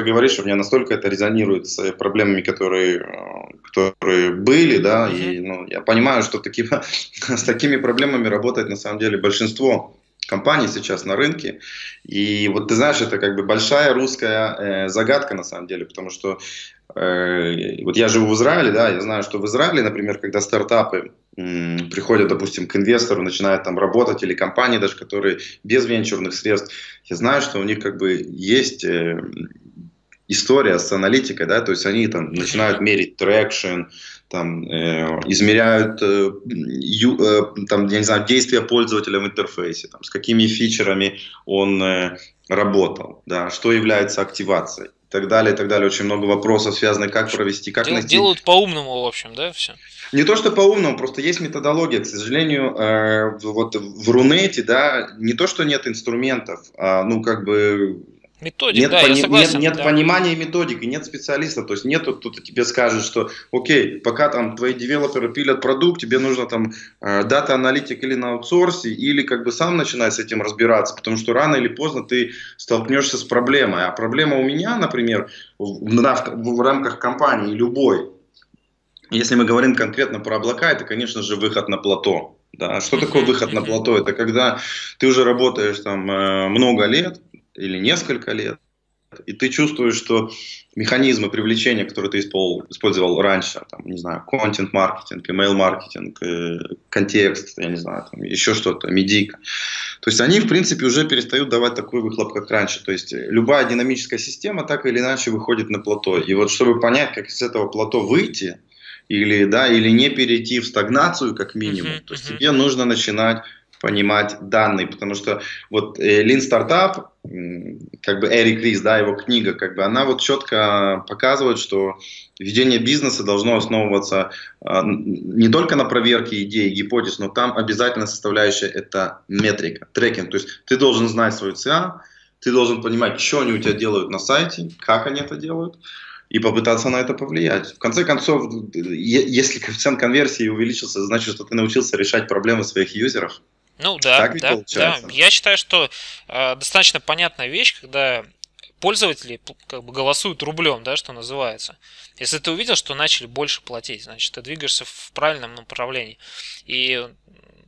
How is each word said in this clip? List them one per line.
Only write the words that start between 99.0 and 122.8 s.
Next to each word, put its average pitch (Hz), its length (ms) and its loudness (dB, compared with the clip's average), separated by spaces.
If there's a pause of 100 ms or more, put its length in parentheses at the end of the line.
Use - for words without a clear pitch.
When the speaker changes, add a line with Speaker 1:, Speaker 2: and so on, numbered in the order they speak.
Speaker 1:
то - 100 -2
есть 110 100 2
они, 165 180 4
в 226 80 2
принципе, 160 380 2
уже 143 220 2
перестают 131 420 -2
давать 120 260 2
такой 120 260 -6
выхлоп, 110 320 -4
как 104 180 -8
раньше. 104 340 -2
То 98 60 -4
есть, 92 220 -6
э, 62 180 -8
любая 123 360 4
динамическая 120 520 -2
система 196 480 -8
так 143 180 -4
или 120 140 0
иначе 127 320 -2
выходит 110 400 -2
на 101 80 -4
плато. 101 400 -2
И 92 160 0
вот 101 160 2
чтобы 117 280 4
понять, 123 360 2
как 101 120 -10
из - 140 -10
этого 113 260 -2
плато 107 340 -2
выйти, 101 580 -2 (500)
или, 104 360 2
да, 117 220 4
или 113 220 4
не 123 200 6
перейти 117 500 0
в 113 80 -4
стагнацию, 120 680 0
как - 200 -8
минимум, 107 420 -6
Speaker 2:
Мгм, - 80 -20
Speaker 1:
то - 80 -16
есть - 160 -12
Speaker 2:
мгм. 147 80 -10
Speaker 1:
тебе 147 140 2
нужно 131 340 2
начинать 113 580 0 (380)
понимать 104 600 0
данные, 101 460 2
потому 101 280 -8
что 101 260 -4 (300)
вот, - 280 -2
э, 104 240 4
Lean 127 180 4
Startup, 147 640 0 (200)
м, 87 540 -12 (240)
как 98 160 0
бы - 80 0
Эрик 113 340 4
Рис, 107 200 2
да, 107 180 4
его 101 160 2
книга, 107 380 0
как 90 220 -6
бы 95 80 0
она 120 220 0
вот 131 160 0
четко 104 880 0
показывает, 127 520 2
что 98 340 -2 (460)
ведение 117 400 2
бизнеса 135 440 0